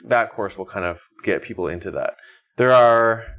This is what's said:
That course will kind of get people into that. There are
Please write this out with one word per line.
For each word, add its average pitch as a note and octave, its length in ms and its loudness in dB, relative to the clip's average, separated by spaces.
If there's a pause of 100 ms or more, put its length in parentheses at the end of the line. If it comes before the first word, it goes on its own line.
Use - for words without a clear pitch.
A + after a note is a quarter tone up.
That A#2 280 0
course G2 240 -8
will F#2+ 80 -12
kind F#2 200 -8
of F2 160 -8 (220)
get G2 200 -2
people F#2 240 -8
into F2 240 -10
that. C#2+ 220 -6 (420)
There B2+ 180 2
are A#2 520 4 (120)